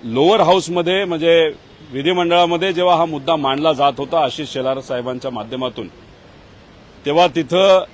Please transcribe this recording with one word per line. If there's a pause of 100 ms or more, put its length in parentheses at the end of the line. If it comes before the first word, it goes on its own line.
लोअर
हाऊसमध्ये,
म्हणजे (400)
विधिमंडळामध्ये,
जेव्हा
हा
मुद्दा
मांडला
जात
होता
आशिष
शेलार
साहेबांच्या
माध्यमातून, (1200)
तेव्हा
तिथं (100)